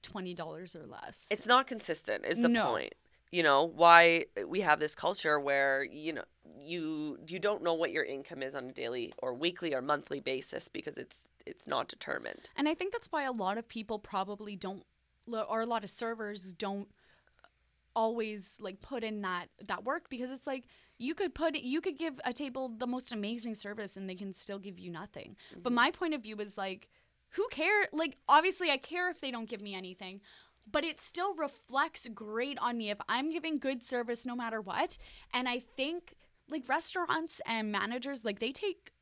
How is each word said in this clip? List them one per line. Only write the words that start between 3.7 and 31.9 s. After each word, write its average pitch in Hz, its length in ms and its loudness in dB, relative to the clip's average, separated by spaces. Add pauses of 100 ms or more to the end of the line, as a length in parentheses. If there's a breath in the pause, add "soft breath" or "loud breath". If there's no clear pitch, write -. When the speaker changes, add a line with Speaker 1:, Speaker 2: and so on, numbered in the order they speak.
Speaker 2:
we 175 140 -2
have 151 180 6
this 151 160 0
culture 156 460 2
where, 139 420 4
you 151 300 -6
know, 135 100 -6 (340)
you, 156 720 -4
you 175 140 -8
don't 202 240 0
know 170 100 4
what 165 160 2
your 156 140 0
income 139 400 -8
is 135 100 -6
on 127 120 -6
a 131 60 -10
daily 120 460 -4
or 127 160 -4
weekly 165 400 -2
or 127 80 -2
monthly 143 380 -2
basis 135 480 -4
because - 280 -8
it's, - 300 -12 (180)
it's - 220 -12
not 139 220 0
determined. - 680 -8
Speaker 1:
And - 140 0
I 311 60 2
think 381 180 -6
that's - 180 -8
why 294 140 0
a 262 80 -2
lot 208 260 0
of 226 80 -10
people 220 320 -6
probably 208 560 -6
don't, 185 300 -8 (420)
or 226 360 -2
a 226 40 0
lot 233 160 0
of 202 80 -8
servers 208 600 -6
don't 202 340 -4 (1120 soft breath)
always, 220 640 0
like, 196 220 -10
put 247 200 -6
in 214 200 -4
that, 180 240 -2 (200)
that 190 160 -2
work 269 260 -4
because 254 220 -6
it's 269 160 -10
like, 269 200 -4 (320 soft breath)
you 262 140 -2
could 320 220 0
put, 311 220 2
you 262 240 0
could 311 180 -4
give 311 260 -4
a 247 80 0
table 262 460 -4
the 247 80 -2
most 247 240 -4
amazing 220 460 -4
service 208 400 -8
and 190 120 -8
they 185 60 -6
can 190 180 -10
still 196 280 -8
give 185 180 -12
you 180 140 -10
nothing. 165 420 -12 (260 loud breath)
But 240 100 -2
Speaker 2:
Mm-hmm. 240 40 4
Speaker 1:
my 240 160 6
point 320 240 0
of 254 80 -4
view 214 140 -10
is, 208 200 -8
like, 190 320 -6 (420)
who 403 200 -2
care? 381 420 2
Like, 311 260 -2 (100)
obviously 330 420 6
I 277 60 4
care 359 340 -2
if 339 100 -10
they 269 120 -4
don't 226 160 -6
give 208 120 -8
me 202 140 -8
anything, 185 460 -12 (500 loud breath)
but 294 120 2
it 320 160 -4
still 370 360 -2
reflects 294 800 -2